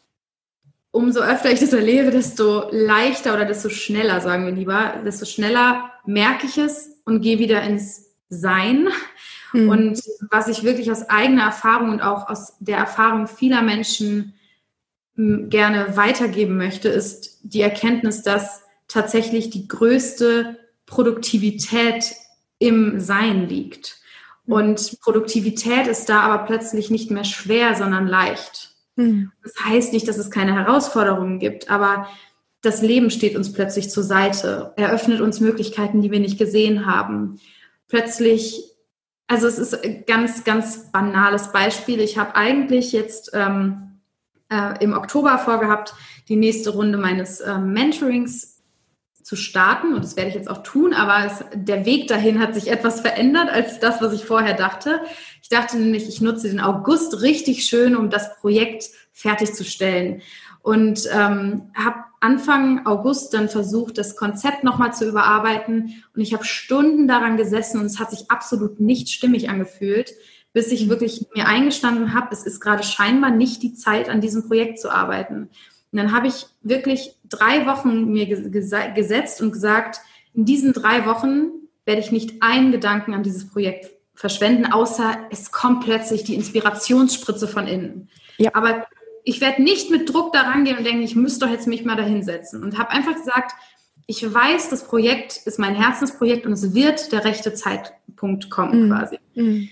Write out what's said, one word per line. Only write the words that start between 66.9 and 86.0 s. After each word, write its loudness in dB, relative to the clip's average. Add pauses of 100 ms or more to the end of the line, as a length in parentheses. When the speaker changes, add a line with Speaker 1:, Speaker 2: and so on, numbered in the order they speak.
Speaker 1:
daran 2
gesessen -2
und -2
es -6
hat -6
sich -6
absolut -4
nicht 0
stimmig 0
angefühlt, -4 (400)
bis 0
ich 0
Speaker 2:
Mhm. 2
Speaker 1:
wirklich -2
mir -2
eingestanden 0
habe, -2
es -10
ist -10
gerade 0
scheinbar 2
nicht 2
die -4
Zeit, -2
an 0
diesem -2
Projekt 0
zu -8
arbeiten. -4 (420)
Und -2
dann 0
habe 4
ich -6 (140)
wirklich -2 (140)
drei 2
Wochen 0
mir 0
ge-, -6
gesa-, -4
gesetzt -2
und 0
gesagt, -2 (320)
in 0
diesen 4
drei 0
Wochen 0 (360)
werde 2
ich -10
nicht -4
einen 4
Gedanken -2
an -2
dieses -6
Projekt -6 (220)
verschwenden, 2
außer 0 (140)
es -12
kommt 0
plötzlich -2